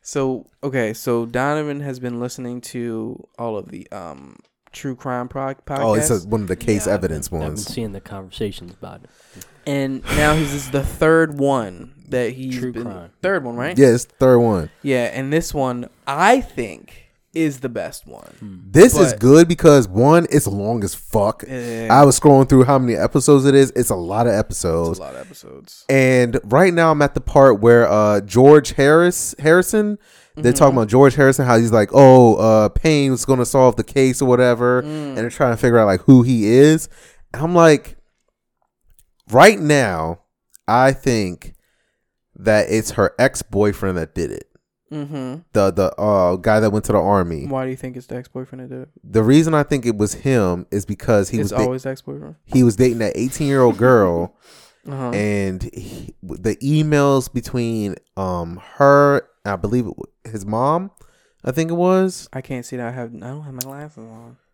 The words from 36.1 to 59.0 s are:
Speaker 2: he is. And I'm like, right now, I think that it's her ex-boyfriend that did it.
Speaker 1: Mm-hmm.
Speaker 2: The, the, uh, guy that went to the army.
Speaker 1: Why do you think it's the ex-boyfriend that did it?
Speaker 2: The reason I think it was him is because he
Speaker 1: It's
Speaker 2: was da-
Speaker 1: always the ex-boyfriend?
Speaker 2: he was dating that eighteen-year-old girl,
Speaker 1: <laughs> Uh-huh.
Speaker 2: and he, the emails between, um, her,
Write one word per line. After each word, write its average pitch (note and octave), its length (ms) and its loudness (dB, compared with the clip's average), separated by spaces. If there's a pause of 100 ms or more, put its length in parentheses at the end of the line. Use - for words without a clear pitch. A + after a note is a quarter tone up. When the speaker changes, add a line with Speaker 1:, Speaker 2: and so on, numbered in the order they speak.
Speaker 2:
he A#2 320 0
is. D3+ 360 4 (420)
And B2+ 100 -8
I'm E3+ 120 -4
like, E3 420 2 (1300)
right F3+ 280 6
now, G#2 640 -2 (480)
I B2+ 240 4
think A2 600 -4 (840)
that G#2+ 320 0
it's G#2+ 240 -2
her - 260 -2
ex-boyfriend G2+ 800 -2
that D#2+ 180 -8
did D#2 180 -6
it. - 160 -16 (420)
Speaker 1:
Mm-hmm. C#3+ 460 -12 (180)
Speaker 2:
The, G2 160 2
the, F2+ 280 -4
uh, F#2+ 380 0
guy G#2+ 240 0
that A2 100 0
went G2+ 140 -4
to - 80 -4
the G#2 80 2
army. E2+ 460 -2
Speaker 1:
Why C3 180 -8
do C3 60 -8
you C3 60 -12
think B2+ 200 -16
it's B2 120 -20
the - 80 -12
ex-boyfriend B2+ 460 -16
that B2 120 -20
did B2+ 80 -14
it? - 60 -20 (140)
Speaker 2:
The G#2+ 200 -2
reason D#3 320 4
I D3+ 80 2
think C#3 240 -4
it A2+ 100 -2
was G#2 160 -2
him F#2+ 580 -2
is G2+ 140 -6
because G2+ 460 -2
he A2+ 80 -6
Speaker 1:
It's G2+ 120 -4
Speaker 2:
was A2 80 -6
da- C3 60 0
Speaker 1:
always B2+ 200 -6
the C3+ 60 -8
ex-boyfriend? C#3+ 440 -16 (100)
Speaker 2:
he B2+ 180 2
was A#2 140 4
dating A#2+ 220 2
that G#2+ 180 -4
eighteen-year-old C3 640 0
girl, F#2+ 580 2 (260)
Speaker 1:
<laughs> - 240 -20
Uh-huh. C3+ 260 -10
Speaker 2:
and G2+ 500 -4 (100)
he, - 500 -18
the F#2 340 -6
emails C#3+ 760 0
between, A2+ 600 -6 (240)
um, F2+ 420 -8 (140)
her, C#3+ 520 2 (200)